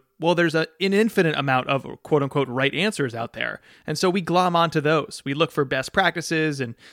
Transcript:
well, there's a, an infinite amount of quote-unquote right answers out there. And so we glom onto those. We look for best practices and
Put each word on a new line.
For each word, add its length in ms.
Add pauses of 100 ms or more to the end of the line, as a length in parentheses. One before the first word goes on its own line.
(200)
well, 160
there's 180
a, 140 (120)
an 140
infinite 420
amount 340
of 180 (160)
quote-unquote 460
right 260
answers 400
out 180
there. 280 (260)
And 100
so 140
we 100
glom 340
onto 240
those. 460
We 80
look 180
for 140
best 260
practices 680
and 160 (160)